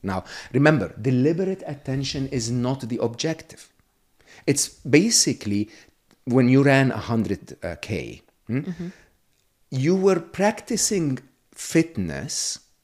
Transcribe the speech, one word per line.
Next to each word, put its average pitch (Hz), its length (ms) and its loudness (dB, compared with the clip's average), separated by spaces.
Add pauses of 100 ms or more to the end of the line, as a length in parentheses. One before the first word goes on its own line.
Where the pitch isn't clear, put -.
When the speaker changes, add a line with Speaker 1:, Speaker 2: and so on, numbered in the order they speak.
(120)
Speaker 1:
Now, 95 120 -4 (300)
remember, 135 340 4 (220)
deliberate 170 540 2 (120)
attention 135 480 -6 (160)
is 113 100 -4
not 127 300 -2 (120)
the 120 160 -4
objective. 156 540 -6 (840)
It's 135 220 0 (320)
basically 127 640 0 (760)
when 127 180 6
you 135 100 6
ran 135 280 4
a 110 100 -4 (100)
hundred, 110 320 -2 (200)
uh, 85 120 -8 (120)
K, 62 340 -8 (260)
hmm, 123 120 -2
Speaker 2:
Mm-hmm. 175 300 -8 (960)
Speaker 1:
you 180 100 4 (120)
were 185 140 4 (180)
practicing 196 800 0 (320)
fitness - 1080 -2 (240)